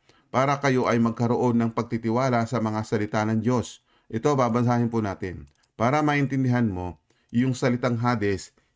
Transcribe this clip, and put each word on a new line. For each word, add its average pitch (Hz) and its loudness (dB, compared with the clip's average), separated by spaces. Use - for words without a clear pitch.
Para 135 0
kayo 127 2
ay 117 4
magkaroon 117 2
ng 117 2
pagtitiwala 117 0
sa 117 -2
mga 107 -2
salita 107 -2
ng 110 0
Diyos. 120 -2
Ito, 139 0
babasahin 120 2
po 113 -2
natin. 90 -8
Para 127 0
maintindihan 135 0
mo, 90 -6
yung 127 2
salitang 123 0
Hades, 104 -2